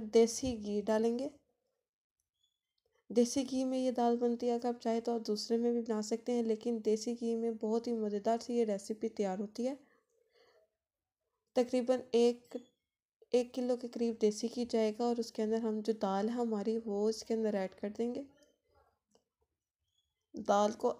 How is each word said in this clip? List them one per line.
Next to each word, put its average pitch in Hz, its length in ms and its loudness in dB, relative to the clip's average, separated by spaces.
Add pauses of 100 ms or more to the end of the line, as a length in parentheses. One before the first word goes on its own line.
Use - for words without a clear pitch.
(140)
देसी 226 420 4
घी 208 280 -2
डालेंगे। 233 480 0 (1800)
देसी 240 340 2
घी 262 220 -2
में 262 140 -2
ये 254 140 2
दाल 240 240 2
बनती 240 300 0
है, 240 80 2
अगर 240 140 -2
आप 240 100 -4
चाहें 226 220 0
तो 233 140 -2
आप 226 80 -4
दूसरे 220 340 -2
में 240 160 2
भी 240 80 0
बना 226 220 -2
सकते 226 280 -4
हैं, 240 140 2
लेकिन 226 360 -2
देसी 220 340 0
घी 233 220 -2
में 226 200 -2
बहुत 226 300 0
ही 240 80 0
मज़ेदार 214 440 0
सी 240 140 -6
ये 240 120 4
रेसिपी 214 460 -2
तैयार 196 280 -2
होती 214 260 -4
है। 269 120 -4 (1800)
तकरीबन 247 480 0 (120)
एक, 240 480 2 (680)
एक 247 200 2
किलो 247 240 -2
के 247 100 -8
करीब 233 340 -2
देसी 214 280 2
घी 247 180 -4
जाएगा 220 380 0
और 240 140 0
उसके 226 220 -6
अंदर 220 200 0
हम 220 200 -2
जो 220 140 0
दाल 196 340 0
है 233 60 -4
हमारी 220 440 0
वो 214 300 0
इसके 220 240 -4
अंदर 220 240 0
ऐड 190 180 -4
कर 208 160 -6
देंगे। 240 340 -4 (2000)
दाल 208 400 2
को 240 260 -2